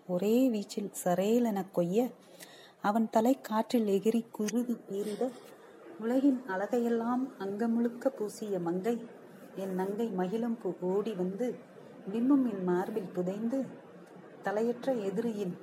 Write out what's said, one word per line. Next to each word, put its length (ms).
ஒரே 420
வீச்சில் 420
சரேலென 680
கொய்ய, 400
அவன் 280
தலை 320
காற்றில் 460
எகிரி 440
குருதி 420
பீரிட, 560
உலகின் 480
அழகையெல்லாம் 800
அங்கமுழுக்க 680
பூசிய 520
மங்கை, 460
என் 180
நங்கை 340
மகிழம்பூ 720
ஓடி 340
வந்து 420
விம்மும் 400
என் 120
மார்பில் 500
புதைந்து, 680
தலையற்ற 600
எதிரியின் 600